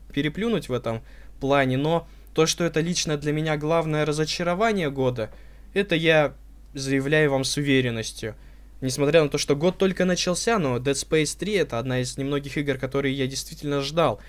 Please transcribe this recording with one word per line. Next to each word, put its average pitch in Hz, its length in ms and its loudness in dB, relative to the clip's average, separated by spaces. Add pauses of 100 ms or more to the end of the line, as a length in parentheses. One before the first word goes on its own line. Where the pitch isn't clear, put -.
(140)
переплюнуть 180 560 -2
в 127 40 -4
этом 117 280 -2 (380)
плане, 135 380 2
но 165 300 0 (280)
то, 160 100 6
что - 180 -2
это 160 180 0
лично 165 360 -2
для 147 160 -2
меня 156 240 -2
главное 151 480 0
разочарование 175 840 0
года, 127 400 -2 (420)
это 196 220 0
я 160 400 4 (400)
заявляю 139 560 2
вам 135 140 2
с - 120 -2
уверенностью. 123 800 0 (460)
Несмотря 143 420 4
на 147 60 0
то, 147 80 -2
что 143 180 0
год 170 220 2
только 190 260 2
начался, 180 560 0
но 135 160 0
Dead 127 160 0
Space 147 480 0
три — 202 140 -4
это 143 260 0
одна 127 220 -2
из 127 160 -6
немногих 143 400 -4
игр, 143 200 0
которые 135 380 -2
я 135 120 0
действительно 143 520 -4
ждал. 139 500 0